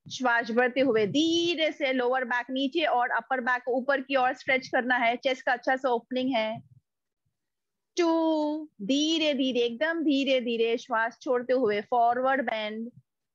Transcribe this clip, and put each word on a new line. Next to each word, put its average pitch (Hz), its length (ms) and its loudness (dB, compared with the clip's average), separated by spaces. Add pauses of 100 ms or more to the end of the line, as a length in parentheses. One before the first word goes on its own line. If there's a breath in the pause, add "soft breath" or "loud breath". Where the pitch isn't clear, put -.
श्वास 233 460 0
भरते 247 300 2
हुए 220 260 4
धीरे 330 640 0
से 277 220 -2
lower 254 320 0
back 240 240 -4
नीचे 269 360 -2
और 247 260 2
upper 254 300 -2
back 247 280 -2
ऊपर 262 320 0
की 277 140 -4
ओर 254 180 2
stretch 262 340 -2
करना 247 300 0
है, 233 200 2
Chest 262 280 -4
का 269 80 2
अच्छा 254 220 0
सा 262 140 -2
opening 254 460 -2
है। 220 240 -2 (1400)
टू, 320 720 0 (140)
धीरे 302 500 0
धीरे, 262 260 0
एकदम 294 440 -2
धीरे 269 380 2
धीरे 233 360 0
श्वास 226 440 -4
छोड़ते 247 320 -2
हुए 208 280 2
forward 247 640 2
bend, 220 440 -6 (460)